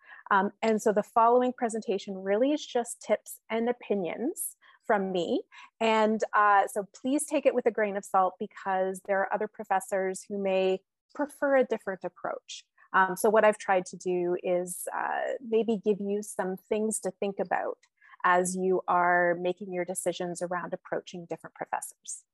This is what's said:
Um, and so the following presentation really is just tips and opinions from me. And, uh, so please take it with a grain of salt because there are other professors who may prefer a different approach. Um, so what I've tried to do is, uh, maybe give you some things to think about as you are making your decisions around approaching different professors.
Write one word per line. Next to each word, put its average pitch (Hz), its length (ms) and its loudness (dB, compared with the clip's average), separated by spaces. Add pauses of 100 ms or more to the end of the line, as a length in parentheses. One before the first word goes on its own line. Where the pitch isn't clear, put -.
(320)
Um, 202 200 4 (100)
and 220 200 2
so 214 100 4
the 202 100 2
following 247 560 4
presentation 208 600 -4
really 208 340 2
is 302 140 -4
just - 360 -6
tips - 380 -4 (100)
and 233 200 0
opinions 220 880 -4 (280)
from 196 280 0
me. 233 300 0 (360)
And, 220 400 2 (140)
uh, 208 340 6
so 202 260 -4
please 269 300 -2
take 294 220 -2
it 240 100 4
with 247 120 0
a 220 40 4
grain 202 240 -2
of 208 80 -6
salt 185 340 2
because 190 680 -4
there 196 140 0
are - 120 -2
other 214 140 -2
professors 190 800 -4
who 202 100 -6
may 190 440 0 (320)
prefer 285 420 -2
a 262 80 6
different 202 400 -4
approach. - 640 -10 (260)
Um, 185 240 4
so 220 140 2
what 214 160 6
I've 214 120 6
tried 185 280 0
to - 100 -14
do 180 480 -2
is, 180 500 -2
uh, - 420 -2 (120)
maybe 220 380 0
give 208 160 2
you 202 200 -2
some 190 360 -6 (100)
things 214 320 -2
to 185 120 -6
think 196 280 -6
about 180 380 -4 (480)
as 180 320 2
you 185 300 2
are 175 520 4
making 180 320 -6
your 180 140 -4
decisions 175 560 -6
around 175 320 -6
approaching 170 560 -8
different - 260 -12
professors. - 680 -10 (100)